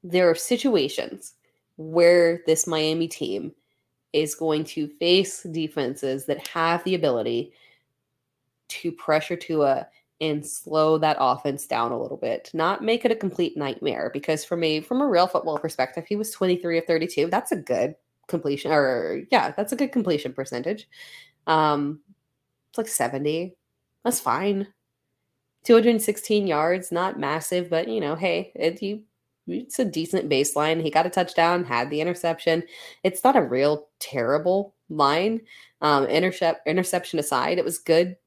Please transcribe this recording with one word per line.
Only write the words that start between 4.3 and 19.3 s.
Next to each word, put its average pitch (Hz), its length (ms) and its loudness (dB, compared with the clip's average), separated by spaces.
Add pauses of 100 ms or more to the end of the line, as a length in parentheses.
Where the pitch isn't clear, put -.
going 156 260 -2
to 151 240 -6
face 180 640 0
defenses 139 760 -4
that - 200 -4
have 165 380 -2
the 185 100 0
ability 120 580 0 (1160)
to - 240 -8
pressure 156 420 0
Tua 147 540 0 (320)
and 151 260 -2
slow 156 500 0
that 156 240 2
offense 135 460 0
down 117 260 -2
a 117 80 -6
little 117 160 -8
bit, - 380 -6
not 170 280 0
make 226 220 0
it 233 60 2
a 226 60 0
complete 180 380 -2
nightmare. 135 600 -4
Because 156 320 -4
from 170 180 -2
a, 156 160 2
from 254 220 -2
a 294 40 2
real 185 200 4
football 160 320 -2
perspective, 156 500 -4
he 208 80 -2
was 214 140 -6
twenty-three 180 480 0
of 165 80 -4
thirty-two. 165 400 0
That's 185 260 -2
a 214 40 -2
good 143 380 -2 (320)
completion, 143 460 -4
or 123 580 0